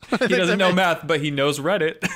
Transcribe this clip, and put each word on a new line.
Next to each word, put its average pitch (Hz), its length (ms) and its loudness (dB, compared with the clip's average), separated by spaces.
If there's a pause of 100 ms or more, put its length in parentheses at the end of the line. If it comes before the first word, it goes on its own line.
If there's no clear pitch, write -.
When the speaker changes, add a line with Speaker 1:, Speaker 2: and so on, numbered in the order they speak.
Speaker 1:
<laughs> - 60 -20
I 240 60 0
Speaker 2:
He - 20 -
Speaker 1:
think 233 120 0
Speaker 2:
doesn't 196 180 2
Speaker 1:
that 208 80 2
Speaker 2:
know 190 140 2
Speaker 1:
may 180 40 2
Speaker 2:
math, 175 320 0
but 156 140 0
he 151 100 -2
knows 143 300 0
Reddit. 160 440 -2 (120)